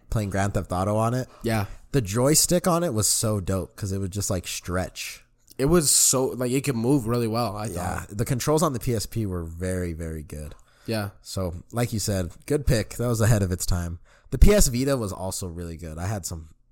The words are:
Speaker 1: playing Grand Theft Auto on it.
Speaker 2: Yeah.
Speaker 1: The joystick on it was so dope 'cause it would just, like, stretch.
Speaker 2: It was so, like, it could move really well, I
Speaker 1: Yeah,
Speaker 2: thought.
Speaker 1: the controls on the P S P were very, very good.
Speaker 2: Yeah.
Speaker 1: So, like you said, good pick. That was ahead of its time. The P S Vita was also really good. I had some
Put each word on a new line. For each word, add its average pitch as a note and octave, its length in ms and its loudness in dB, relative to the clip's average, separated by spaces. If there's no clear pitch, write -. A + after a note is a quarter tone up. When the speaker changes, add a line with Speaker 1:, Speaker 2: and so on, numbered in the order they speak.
Speaker 1:
playing G#2 220 -2
Grand G2 220 0
Theft - 200 -2
Auto F#2+ 240 0
on A2+ 160 2
it. B2+ 160 -4
Speaker 2:
Yeah. A2+ 240 0
Speaker 1:
The C#3+ 80 4
joystick C3 640 2
on E3+ 160 2
it E3 100 -2
was G#2+ 140 0
so G#2+ 320 0
dope F#2 340 -4
'cause F#2+ 200 -6
it G2 60 -4
would G2 120 -6
just, G2 180 -6
like, F#2 180 -4
stretch. - 760 -6
Speaker 2:
It C3+ 100 0
was D#3+ 220 4
so, - 360 4
like, B2 260 -2
it C3+ 140 0
could C3 100 0
move A#2 320 2
really A#2 220 0
well, A2 260 -2
I G#2+ 120 -6
Speaker 1:
Yeah, F2 320 -4
Speaker 2:
thought. F2 180 -12
Speaker 1:
the A#2 80 0
controls D3 360 0
on D#3+ 120 2
the A#2 80 -4
P - 120 0
S G#2+ 120 -2
P A2+ 200 -4
were F2+ 200 -4
very, F2 480 -4
very D#2+ 300 -8
good. D2 320 -12
Speaker 2:
Yeah. G#2+ 260 -4
Speaker 1:
So, F2+ 500 -6
like A#2 220 -2
you A2 60 -2
said, F#2+ 340 -2
good - 220 0
pick. A2 280 2
That A#2+ 120 -2
was A#2 140 0
ahead A2+ 220 6
of F2+ 100 0
its F2 120 -4
time. E2+ 340 -2
The - 60 -4
P - 140 12
S G3+ 160 8
Vita C3 300 0
was G#2 160 -2
also F#2+ 340 -6
really E2+ 300 -8
good. D#2 200 -10
I F2 100 -4
had G2+ 180 -4
some D#2 240 -10